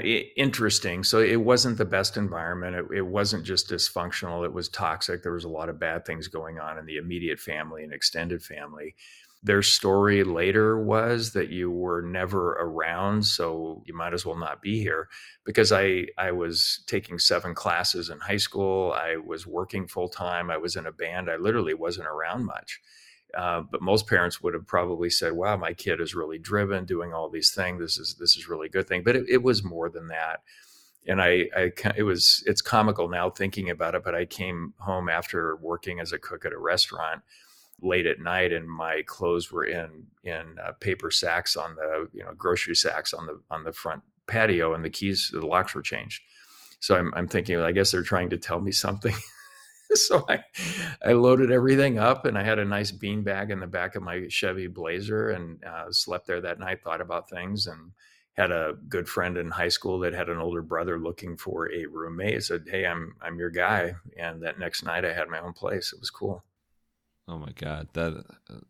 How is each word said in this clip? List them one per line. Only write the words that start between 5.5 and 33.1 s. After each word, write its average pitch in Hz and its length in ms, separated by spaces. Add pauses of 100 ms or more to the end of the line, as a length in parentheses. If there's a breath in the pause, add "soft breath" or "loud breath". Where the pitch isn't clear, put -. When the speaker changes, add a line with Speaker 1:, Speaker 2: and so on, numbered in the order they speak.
Speaker 1:
of 76 100
bad 82 240
things 82 240
going 80 300
on 78 180
in 80 80
the 78 140
immediate 82 420
family 78 440
and 76 100
extended 82 480
family. 76 540 (480 loud breath)
Their 101 180
story 101 600
later 98 580
was 110 520
that 92 160
you 87 200
were 87 320
never 92 520
around, 85 760
so 82 580
you 82 80
might 82 220
as 90 100
well 82 120
not 78 260
be 107 160
here. 80 300 (360 loud breath)
Because 107 280
I, 95 340 (100)
I 92 140
was 85 560
taking 87 320
seven 87 340
classes 87 560
in 78 120
high 101 160
school. 95 560
I 82 240
was 80 280
working 90 440
full 90 200
time. 87 400
I 82 100
was 87 180
in 80 100
a 82 60
band. 85 360
I 82 100
literally 92 360
wasn't 85 320
around 82 380
much. - 360 (560 loud breath)
Uh, 87 320
but - 140
most 101 240
parents 87 340
would 85 140
have 85 140
probably 87 420
said, 85 220
"Wow, 95 240
my 87 160
kid 85 280
is 82 140
really 80 240
driven, 98 460
doing 85 280
all 80 160
these 80 220
things. 90 300
This 82 180
is, 80 220
this 85 160
is - 120
really 80 200
good 95 180
thing." 90 160
But 120 140
it, 123 120
it 123 140
was 117 220
more 85 260
than 82 160
that. 80 360 (640 loud breath)
And 95 120
I, 90 360
I 92 140
ca-, 104 260
it 107 80
was, 90 420
it's 101 160
comical 107 460
now 87 200